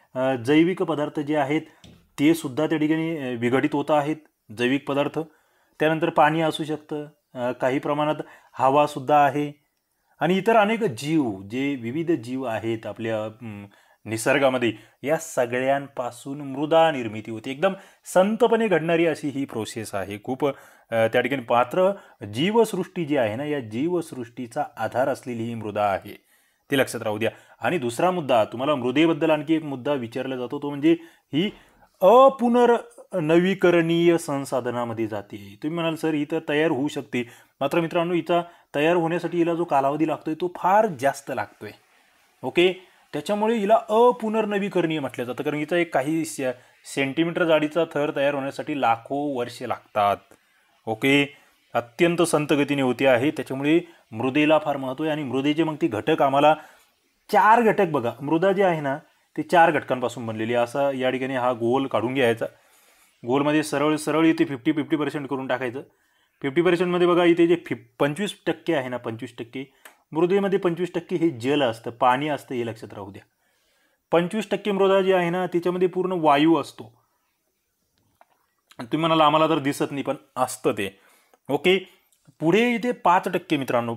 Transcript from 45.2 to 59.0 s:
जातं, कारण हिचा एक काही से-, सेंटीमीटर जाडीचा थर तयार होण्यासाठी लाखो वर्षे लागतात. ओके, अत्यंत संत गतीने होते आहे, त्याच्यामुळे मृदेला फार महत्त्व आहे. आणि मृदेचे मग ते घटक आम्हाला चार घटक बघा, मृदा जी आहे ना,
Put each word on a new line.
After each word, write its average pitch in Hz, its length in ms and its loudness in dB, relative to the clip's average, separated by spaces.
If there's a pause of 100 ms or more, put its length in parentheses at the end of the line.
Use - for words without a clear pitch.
जातं, 123 180 -8
कारण 147 140 -2
हिचा 151 200 -2
एक 170 180 0
काही 156 300 0
से-, 135 280 -6 (420)
सेंटीमीटर 160 500 0
जाडीचा 156 400 2
थर 151 320 -4
तयार 143 180 0
होण्यासाठी 139 460 -6
लाखो 131 580 -2
वर्षे 120 300 -8
लागतात. 101 480 0 (720)
ओके, 139 500 0 (380)
अत्यंत 170 480 0
संत 156 300 0
गतीने 143 300 0
होते 127 240 0
आहे, 131 240 4
त्याच्यामुळे 143 500 -2 (300)
मृदेला 135 480 2
फार 147 180 -4
महत्त्व 135 280 -6
आहे. 156 80 -2
आणि 151 120 -6
मृदेचे 139 380 0
मग 160 200 -2
ते 170 40 2
घटक 156 360 0
आम्हाला 143 320 4 (800)
चार 208 300 6
घटक 196 240 2
बघा, 127 340 -2
मृदा 160 320 0
जी 190 100 0
आहे 170 180 2
ना, 143 180 -4 (380)